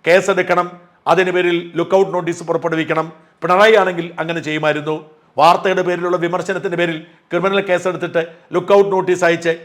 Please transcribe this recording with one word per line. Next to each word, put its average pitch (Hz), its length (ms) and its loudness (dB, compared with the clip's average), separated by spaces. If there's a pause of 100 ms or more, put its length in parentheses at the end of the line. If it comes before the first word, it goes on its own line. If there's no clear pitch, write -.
കേസെടുക്കണം, 180 720 0 (280)
അതിന് 180 240 2
പേരിൽ 175 440 -2
ലുക്കൗട്ട് 175 380 0
നോട്ടീസ് 175 300 -6
പുറപ്പെടുവിക്കണം. 160 680 -4 (300)
പിണറായി 196 340 4
ആണെങ്കിൽ 175 440 0
അങ്ങനെ 165 200 -4
ചെയ്യുമായിരുന്നു. 151 720 -4 (280)
വാർത്തയുടെ 180 440 4
പേരിലുള്ള 175 360 -2
വിമർശനത്തിന്റെ 175 600 -4
പേരിൽ 165 220 -2 (320)
ക്രിമിനൽ 196 300 0
കേസെടുത്തിട്ട് 175 640 -2 (260)
ലുക്കൗട്ട് 196 380 4
നോട്ടീസ് 180 320 0
അയച്ച് 170 420 0